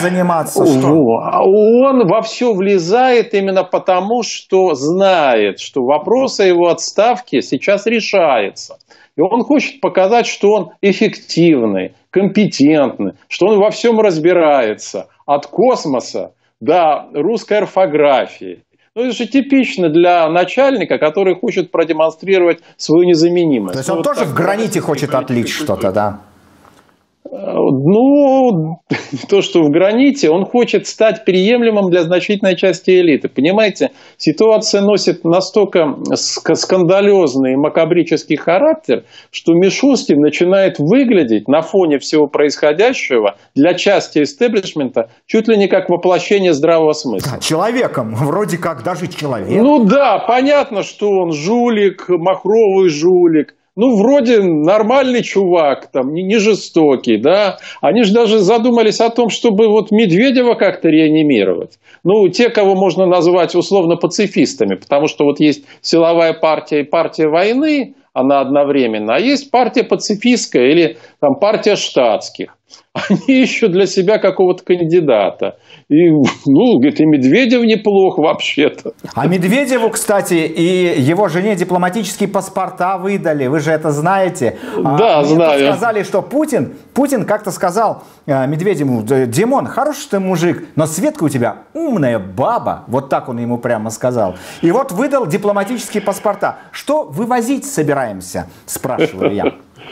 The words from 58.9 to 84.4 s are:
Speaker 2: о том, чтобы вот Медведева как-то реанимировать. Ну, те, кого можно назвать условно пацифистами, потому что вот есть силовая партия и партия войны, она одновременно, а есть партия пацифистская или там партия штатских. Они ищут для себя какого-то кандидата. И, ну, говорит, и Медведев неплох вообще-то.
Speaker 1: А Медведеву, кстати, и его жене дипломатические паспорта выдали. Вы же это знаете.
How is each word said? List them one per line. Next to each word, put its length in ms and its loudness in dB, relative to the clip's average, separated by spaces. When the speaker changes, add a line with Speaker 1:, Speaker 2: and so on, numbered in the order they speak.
Speaker 2:
о 100 2
том, 200 0
чтобы 360 2
вот 240 2
Медведева 640 2
как-то 340 0
реанимировать. 920 2
Ну, 240 4
те, 220 0
кого 260 2
можно 300 0
назвать 500 2
условно 400 0
пацифистами, 800 -2
потому 320 -2
что 160 -2
вот 160 0
есть 240 0
силовая 540 2
партия 480 -2
и 20 -2
партия 420 -2
войны, 680 -2
она 300 2
одновременно, 720 0
а 20 0
есть 320 -2
партия 320 0
пацифистская 880 0
или 260 2
там 200 0
партия 340 2
штатских. 840 -4
Они 500 0
ищут 300 0
для 140 2
себя 320 0
какого-то 460 0
кандидата. 920 0
И, 220 4
ну, 680 2
говорит, 220 0
и 40 4
Медведев 580 2
неплох 560 2
вообще-то. 760 -2
Speaker 1:
А 120 -2
Медведеву, 640 0
кстати, 440 -2
и 640 0
его 280 0
жене 280 -2
дипломатические 720 -2
паспорта 720 -4
выдали. 500 -4
Вы 120 -2
же 120 -2
это 180 -2
знаете. 640 -2